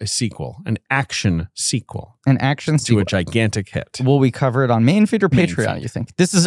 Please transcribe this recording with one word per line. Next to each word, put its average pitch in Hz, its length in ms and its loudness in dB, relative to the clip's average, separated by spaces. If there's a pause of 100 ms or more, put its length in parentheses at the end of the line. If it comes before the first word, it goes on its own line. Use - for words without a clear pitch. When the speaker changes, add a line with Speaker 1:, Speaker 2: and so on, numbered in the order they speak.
Speaker 1:
a 107 60 -8
sequel, - 580 -6
an 110 140 -4 (120)
action 92 640 -2
sequel - 720 -8
Speaker 2:
An 135 140 4
action 147 400 -2
Speaker 1:
to - 60 -6
Speaker 2:
sequel. 110 160 2
Speaker 1:
a 98 40 2
gigantic 104 680 -2
hit. - 340 -8
Speaker 2:
Will 139 160 4
we 135 100 4
cover 131 320 0
it 123 80 2
on 113 140 4
main 202 220 4
feed 202 180 0
or 185 80 4
Speaker 1:
Main 170 160 4
Speaker 2:
Patreon, 110 260 -2
Speaker 1:
feed. - 80 -10
Speaker 2:
you 120 60 -8
think? - 280 -8
This 180 160 2
is, 180 140 4